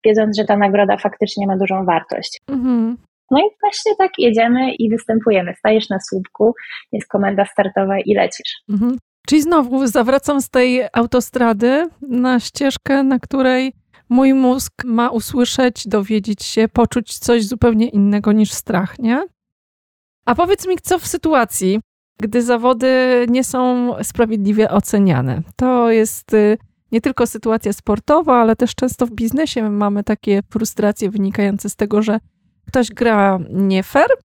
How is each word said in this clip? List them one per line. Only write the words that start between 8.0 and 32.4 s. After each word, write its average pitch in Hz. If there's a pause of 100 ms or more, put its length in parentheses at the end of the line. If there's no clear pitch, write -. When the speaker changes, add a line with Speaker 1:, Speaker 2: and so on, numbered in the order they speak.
Speaker 1:
lecisz. - (160)
Speaker 2:
Mhm. 233 (300)
Czyli 302
znowu 269
zawracam 262
z -
tej 254
autostrady 240 (140)
na 247
ścieżkę, 277
na 269
której 262 (360)
mój 269
mózg 262 (140)
ma 240
usłyszeć, 247
dowiedzieć 208
się, 220
poczuć -
coś 233
zupełnie 226
innego 208
niż 214
strach, -
nie? 247 (1000)
A 226
powiedz 370
mi, 370
co 359
w -
sytuacji, 226 (420)
gdy 226
zawody 247
nie 254
są 247 (100)
sprawiedliwie 214
oceniane? 165 (140)
To 247
jest, 220
y, 214 (340)
nie 233
tylko 247
sytuacja 214
sportowa, 247
ale 220
też 240
często 247
w 233
biznesie 226
mamy 208
takie 208 (120)
frustracje 208
wynikające 202
z -
tego, 214
że 220 (480)